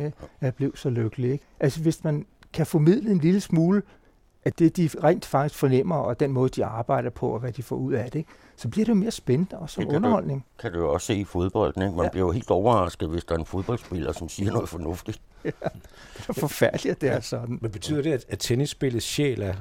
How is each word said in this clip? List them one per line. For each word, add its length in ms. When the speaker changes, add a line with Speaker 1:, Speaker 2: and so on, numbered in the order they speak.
Speaker 1:
ikke? 160
Speaker 2:
Ja. 240
Speaker 1:
"Jeg 100
blev 220
så 120
lykkelig", 420
ikke? 140
Altså, 220
hvis 220
man 220
kan 120
formidle 460
en 80
lille 220
smule 400
af 80
det, 240
de 120
rent 220
faktisk 340
fornemmer, 360
og 240
den 120
måde, 180
de 160
arbejder 440
på, 200
og 100
hvad 120
de 120
får 120
ud 180
af 180
det, 80
ikke? 100
Så 120
bliver 180
det 40
jo 60
mere 160
spændende, 500
også 120
som 100
Speaker 2:
Det 80
kan 100
du, 60
Speaker 1:
underholdning. 380
Speaker 2:
kan 140
du 60
jo 140
også 140
se 80
i 80
fodbolden, 580
ikke? 140
Man 100
Speaker 1:
Ja. 60
Speaker 2:
bliver 140
jo 60
helt 200
overrasket, 580
hvis 140
der 120
er 40
en 60
fodboldspiller, 680
som 180
siger 220
noget 180
fornuftigt. 540
Speaker 1:
<laughs> 40
Ja. 60
Det 800
er 40
forfærdeligt, 600
at 60
det 80
er 100
sådan. 420
Speaker 3:
Men 100
betyder 300
det, 120
at, 160
at 100
tennisspillets 640
sjæl 360
er, 200